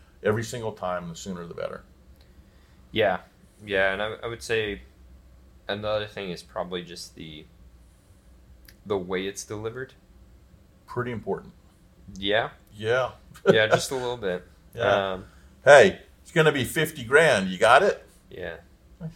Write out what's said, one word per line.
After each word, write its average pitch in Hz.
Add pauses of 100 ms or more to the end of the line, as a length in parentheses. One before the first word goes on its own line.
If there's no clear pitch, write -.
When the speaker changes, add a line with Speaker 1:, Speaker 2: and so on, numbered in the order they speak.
(220)
Speaker 1:
every 107
single 113
time, 90
the 82
sooner 87
the 85
better. 50 (1120)
Speaker 2:
Yeah. 101 (440)
Yeah, 98
and 98
I, 110
I 120
would 117
say 107 (840)
another 104
thing 98
is 85
probably 90
just 87
the, 78 (1400)
the 101
way 92
it's 98
delivered. 113 (920)
Speaker 1:
Pretty 123
important. - (600)
Speaker 2:
Yeah? 101 (220)
Speaker 1:
Yeah. 110 (380)
Speaker 2:
Yeah, 107
just -
a 139
little 123
bit. 95
Speaker 1:
<laughs> - (180)
Yeah. 98
Speaker 2:
Um, 92 (400)
Speaker 1:
"Hey, 123 (220)
it's -
gonna 156
be 139
fifty 156
grand. 123
You 92
got 120
it?" - (240)
Speaker 2:
Yeah. 85 (400)
Speaker 1:
"What 160